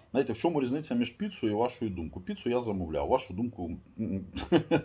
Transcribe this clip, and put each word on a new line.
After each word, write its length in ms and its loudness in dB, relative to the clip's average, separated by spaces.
Знаєте, 180 4
в 40 -4
чому 240 2
різниця 340 0
між 160 2
піцею 400 -2
і 40 2
вашою 360 0
думкою? 340 -6
Піцу 240 -4
я 120 4
замовляв, 460 0
вашу 260 2
думку, 380 -4
м, 260 -2
<laughs> 100 8